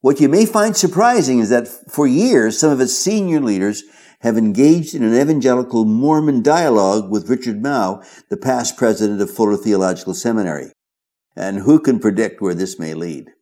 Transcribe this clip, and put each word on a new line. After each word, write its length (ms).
What 180
you 120
may 160
find 280
surprising 640
is 100
that 180
for 380
years, 520
some 120
of 100
its 160
senior 440
leaders 420
have 180
engaged 560
in 80
an 120
evangelical 720
Mormon 560
dialogue 720
with 180
Richard 340
Mouw, 400
the 80
past 400
president 420
of 100
Fuller 280
Theological 560
Seminary. 580
And 220
who 200
can 200
predict 420
where 140
this 240
may 160
lead? 320